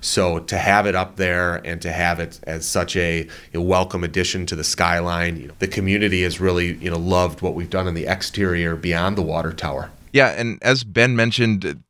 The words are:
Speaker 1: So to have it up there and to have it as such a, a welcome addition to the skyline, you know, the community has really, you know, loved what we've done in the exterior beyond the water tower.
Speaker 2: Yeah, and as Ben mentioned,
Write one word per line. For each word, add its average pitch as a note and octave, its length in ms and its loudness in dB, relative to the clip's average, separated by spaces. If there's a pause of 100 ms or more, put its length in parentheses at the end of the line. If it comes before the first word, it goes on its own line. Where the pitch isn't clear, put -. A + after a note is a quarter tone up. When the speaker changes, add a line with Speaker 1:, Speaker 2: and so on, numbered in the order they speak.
Speaker 1:
So E2+ 380 2
to F2+ 180 -4
have G2+ 300 4
it F#2 80 2
up F#2 220 -2
there F2+ 460 0
and E2 200 -8
to F2 80 -4
have E2+ 280 0
it E2 240 -8
as D#2+ 220 -6
such F2 300 -2
a, E2+ 320 0 (260)
a E2 80 -2
welcome F#2 420 2
addition F2 440 -2
to F2+ 80 -4
the D#2 80 -6
skyline, E2+ 720 0
you C2+ 120 -14
know, D#2 100 -20
the F#2+ 80 0
community F#2+ 560 2
has F2 160 -2
really, F2 380 2
you E2+ 120 -6
know, E2+ 80 -2
loved F2+ 460 2
what F2 100 0
we've E2+ 160 -6
done F#2 180 0
in F2 60 -2
the D#2+ 140 -4
exterior F2 680 0
beyond E2+ 400 0
the G2+ 60 0
water D#2+ 320 -2
tower. C#2 380 -6 (220)
Speaker 2:
Yeah, C3+ 160 6
and A2 340 -4
as B2+ 220 2
Ben A#2 320 2
mentioned, G#2+ 720 0